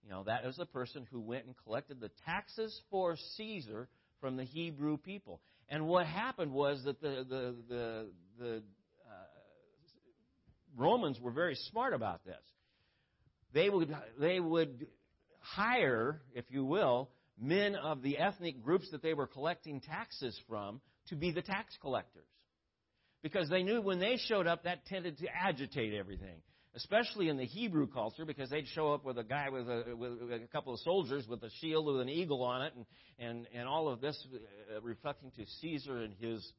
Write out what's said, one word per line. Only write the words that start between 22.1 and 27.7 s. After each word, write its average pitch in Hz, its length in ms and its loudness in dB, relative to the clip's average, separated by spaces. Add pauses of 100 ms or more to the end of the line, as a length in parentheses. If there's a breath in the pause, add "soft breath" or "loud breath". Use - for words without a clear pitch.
Because 156 260 0
they 185 140 4
knew 214 200 4
when 190 160 2
they 220 180 4
showed 202 300 2
up, 170 180 2
that 175 220 -4
tended 175 320 -4
to 165 100 -4
agitate 135 640 0
everything, 95 480 -6 (340 soft breath)
especially 208 540 2
in 147 80 2
the 131 80 -2
Hebrew 160 420 2